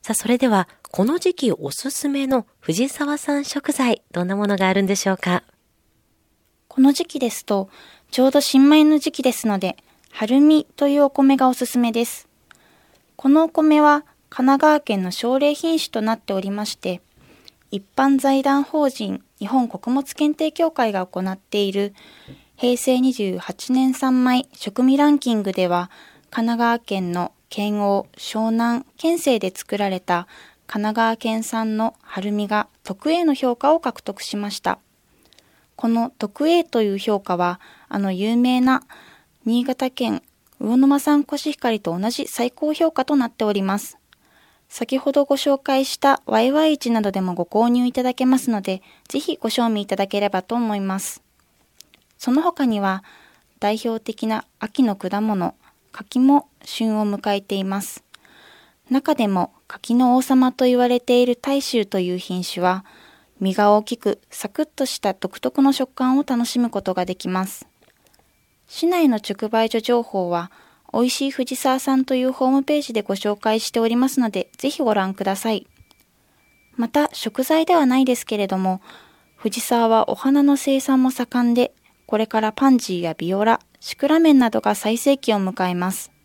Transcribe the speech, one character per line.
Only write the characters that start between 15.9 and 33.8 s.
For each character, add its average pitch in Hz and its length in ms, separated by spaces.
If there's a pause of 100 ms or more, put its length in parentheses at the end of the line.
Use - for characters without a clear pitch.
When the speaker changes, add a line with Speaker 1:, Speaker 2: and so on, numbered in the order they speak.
Speaker 2:
な 220 120
っ 226 60
て - 140
お 190 80
り 196 100
ま 208 140
し - 100
て、 180 260 (680)
一 196 120 (120)
般 269 240
財 269 240
団 277 200
法 285 260
人 196 340 (160)
日 202 80
本 254 200
穀 - 220
物 269 260
検 302 220
定 311 140
協 320 200
会 240 200
が 185 140
行 185 160
っ 190 160
て - 240
い 196 100
る 202 220 (640)
平 247 220
成 254 240
二 262 100
十 196 260
八 - 360
年 262 200
産 262 300
米 254 300
食 - 300
味 262 140
ラ 294 120
ン 294 100
キ 240 140
ン 214 100
グ 190 80
で 185 160
は、 175 220 (400)
神 226 200
奈 233 100
川 233 200
県 190 320
の 175 220 (160)
県 208 320
央、 202 260 (100)
湘 220 340
南、 233 340 (120)
県 339 220
西 254 200
で 185 160
作 - 220
ら 202 120
れ 185 100
た 180 280 (400)
神 208 160
奈 214 120
川 226 220
県 226 260
産 220 340
の 226 240
春 202 300
見 208 160
が 208 200 (160)
特 196 280
A 349 120
の 302 100
評 247 220
価 277 180
を 330 60
獲 254 220